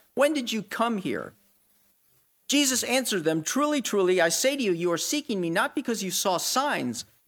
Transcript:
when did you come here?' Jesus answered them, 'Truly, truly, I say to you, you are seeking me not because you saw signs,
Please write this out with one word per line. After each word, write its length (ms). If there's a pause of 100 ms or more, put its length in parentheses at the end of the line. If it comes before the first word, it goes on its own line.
(140)
when 180
did 180
you 120
come 360
here?' 360 (1120)
Jesus 340
answered 400
them, 220
'Truly, 360
truly, 400
I 80
say 280
to 60
you, 100
you 180
are 80
seeking 420
me 100
not 260
because 260
you 80
saw 280
signs, 640 (240)